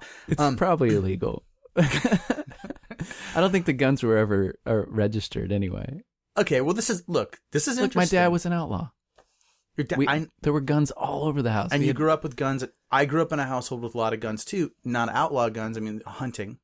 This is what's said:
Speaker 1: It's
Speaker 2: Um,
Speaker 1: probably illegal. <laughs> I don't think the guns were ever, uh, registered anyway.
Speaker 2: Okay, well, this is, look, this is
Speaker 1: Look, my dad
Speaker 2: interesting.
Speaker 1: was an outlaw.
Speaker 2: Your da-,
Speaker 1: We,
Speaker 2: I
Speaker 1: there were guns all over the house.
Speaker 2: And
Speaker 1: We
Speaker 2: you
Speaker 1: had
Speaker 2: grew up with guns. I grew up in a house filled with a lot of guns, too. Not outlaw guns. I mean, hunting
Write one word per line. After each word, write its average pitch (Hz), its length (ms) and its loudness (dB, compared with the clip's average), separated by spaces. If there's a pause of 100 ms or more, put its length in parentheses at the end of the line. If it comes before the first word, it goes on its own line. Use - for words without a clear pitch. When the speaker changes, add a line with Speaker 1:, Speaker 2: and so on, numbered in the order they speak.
(280)
Speaker 1:
It's - 120 0
Speaker 2:
Um, 139 140 4
Speaker 1:
probably 131 400 4
illegal. 92 480 -2 (180)
<laughs> - 160 -16
I - 1600 -2
don't 185 100 6
think 185 160 2
the 156 60 4
guns 131 320 2
were 110 120 4
ever, 101 380 2 (100)
uh, 110 220 2
registered 107 640 -2
anyway. 101 520 -4 (360)
Speaker 2:
Okay, 151 220 2
well, 160 140 2
this 226 160 0
is, 180 180 -2
look, 139 320 -2 (100)
this 147 160 0
is 254 140 0
Speaker 1:
Look, 196 160 0
my 180 60 4
dad 180 240 4
Speaker 2:
interesting. 175 60 4
Speaker 1:
was 175 140 0
an 175 60 -2
outlaw. 165 380 -4 (840)
Speaker 2:
Your 147 80 -2
da-, 156 120 -4
Speaker 1:
We, 139 100 2
Speaker 2:
I 151 200 0 (160)
Speaker 1:
there 147 100 2
were 147 80 2
guns 147 320 2
all 143 320 -4
over 143 180 0
the 117 80 0
house. 101 220 0
Speaker 2:
And 143 80 2
Speaker 1:
We 147 60 4
Speaker 2:
you 151 40 2
Speaker 1:
had 135 60 0
Speaker 2:
grew 156 160 2
up 156 100 0
with 139 140 -8
guns. 135 280 -2 (280)
I 139 120 4
grew 147 160 0
up 160 120 -2
in 147 80 -2
a 131 60 -2
house 127 220 -4
filled 120 140 -8
with 117 140 -8
a - 20 -6
lot 113 140 0
of 110 80 -4
guns, 110 240 -6
too. 180 260 -2 (140)
Not 120 240 -2
outlaw 131 400 0
guns. 110 280 -6
I 110 40 -6
mean, 107 260 -8
hunting 120 580 -10